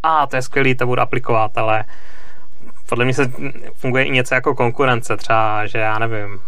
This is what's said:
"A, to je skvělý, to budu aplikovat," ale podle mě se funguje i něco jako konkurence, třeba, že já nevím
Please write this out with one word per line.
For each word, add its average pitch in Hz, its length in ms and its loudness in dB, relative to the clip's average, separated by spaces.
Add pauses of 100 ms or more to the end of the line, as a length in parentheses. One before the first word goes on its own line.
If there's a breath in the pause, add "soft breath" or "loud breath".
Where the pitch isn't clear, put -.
"A, 156 240 2
to 135 80 -4
je 127 60 0
skvělý, 131 340 2
to 123 100 2
budu 123 160 0
aplikovat," 117 560 0
ale 110 260 2 (1040 loud breath)
podle 123 160 2
mě 131 80 0
se 131 180 0 (440)
funguje 131 300 0
i - 40 -4
něco 127 260 0
jako 127 200 0
konkurence, 120 640 0
třeba, 107 480 2
že 104 120 -2
já 110 220 0
nevím 104 480 -2